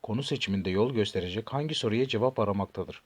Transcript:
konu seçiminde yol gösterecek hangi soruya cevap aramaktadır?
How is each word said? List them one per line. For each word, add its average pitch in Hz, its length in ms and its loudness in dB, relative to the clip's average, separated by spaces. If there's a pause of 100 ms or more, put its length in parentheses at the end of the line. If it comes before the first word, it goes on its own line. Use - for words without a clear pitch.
konu 110 200 -2
seçiminde 98 480 0
yol 110 240 4
gösterecek 98 580 0
hangi 151 220 -2
soruya 120 340 0
cevap 123 300 2
aramaktadır? 101 680 -2